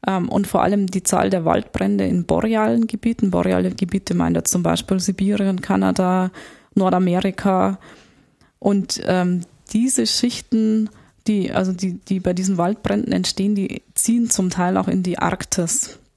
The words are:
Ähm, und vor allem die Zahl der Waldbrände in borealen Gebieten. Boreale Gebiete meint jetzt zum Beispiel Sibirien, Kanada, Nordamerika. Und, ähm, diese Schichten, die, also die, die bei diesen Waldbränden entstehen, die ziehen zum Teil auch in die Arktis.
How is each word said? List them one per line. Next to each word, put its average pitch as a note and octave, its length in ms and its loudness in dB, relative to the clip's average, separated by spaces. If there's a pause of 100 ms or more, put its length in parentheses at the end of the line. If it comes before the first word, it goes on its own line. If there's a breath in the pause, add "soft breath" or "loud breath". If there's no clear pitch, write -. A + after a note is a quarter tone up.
Ähm, F#3 240 0
und G3 180 0
vor - 160 2
allem G3+ 240 2
die F#3 160 -4
Zahl F#3+ 260 2
der F3+ 160 0
Waldbrände F#3+ 600 0
in F3+ 200 0
borealen A3 640 0
Gebieten. A3 440 -2
Boreale F3+ 400 0
Gebiete F#3 440 -4
meint E3+ 200 2
jetzt E3+ 160 -2
zum F3+ 120 0
Beispiel E3+ 360 0
Sibirien, G3 640 -2
Kanada, F#3 680 0 (440 loud breath)
Nordamerika. F#3 1040 2 (800 loud breath)
Und, G3 460 0
ähm, F3+ 360 2 (300)
diese A#3 340 2
Schichten, A3 840 0 (380 soft breath)
die, G3+ 240 0
also F#3+ 200 0
die, F3+ 220 -4
die F#3+ 260 -4
bei F3+ 140 0
diesen F#3 240 0
Waldbränden G3+ 560 0
entstehen, F#3+ 420 0
die - 260 -4 (140)
ziehen A#3 340 2
zum F#3 200 2
Teil F3+ 280 0
auch F#3+ 120 2
in F#3 140 0
die F3 160 -2
Arktis. - 800 -2 (180)